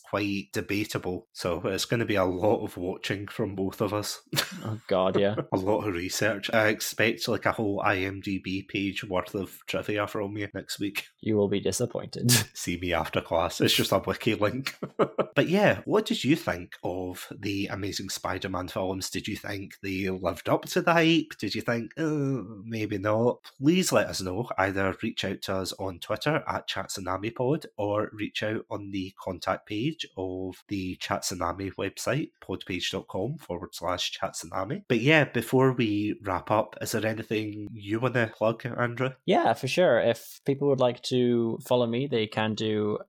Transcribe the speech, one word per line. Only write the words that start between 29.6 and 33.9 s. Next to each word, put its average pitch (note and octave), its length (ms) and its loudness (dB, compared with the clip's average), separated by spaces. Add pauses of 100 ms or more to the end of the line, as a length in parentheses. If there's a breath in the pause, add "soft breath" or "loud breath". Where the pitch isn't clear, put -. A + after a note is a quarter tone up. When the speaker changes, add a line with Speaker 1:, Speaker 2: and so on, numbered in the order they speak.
Speaker 1:
page A#2+ 400 -4 (100)
of F#2 520 -6
the F#2 280 -4
Chatsunami F#2 800 -4
website, G2+ 560 -2 (100)
podpage F#2 480 -4
dot - 180 -4
com A2+ 300 -4
forward F2 380 -8
slash F2+ 440 -4